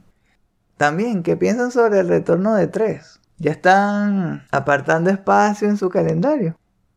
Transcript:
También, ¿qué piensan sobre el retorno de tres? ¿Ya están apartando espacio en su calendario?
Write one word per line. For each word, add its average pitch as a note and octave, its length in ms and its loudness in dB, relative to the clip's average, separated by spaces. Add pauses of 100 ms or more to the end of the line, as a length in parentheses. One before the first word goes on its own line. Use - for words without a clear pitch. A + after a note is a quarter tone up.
(760)
También, F3 460 -2
¿qué E3 140 0
piensan A3+ 340 -2
sobre A3+ 300 2
el F3 80 -2
retorno F3 480 0
de F3 100 2
tres? F#3+ 540 -6 (180)
¿Ya D3+ 140 -2
están G3 1000 0
apartando D3 600 0
espacio G#3 580 0
en G#3 80 0
su F#3+ 140 -2
calendario? F3 640 -2 (400)